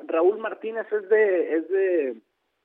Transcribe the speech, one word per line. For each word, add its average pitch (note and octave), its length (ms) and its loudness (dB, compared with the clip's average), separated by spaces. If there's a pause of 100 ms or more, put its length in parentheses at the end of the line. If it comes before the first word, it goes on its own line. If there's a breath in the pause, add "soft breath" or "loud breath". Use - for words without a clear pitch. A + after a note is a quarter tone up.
Raúl E3+ 320 2
Martínez A3 540 -8
es G#3 160 -4
de, F#3+ 480 2
es E3 140 -2
de, F3 520 0 (420)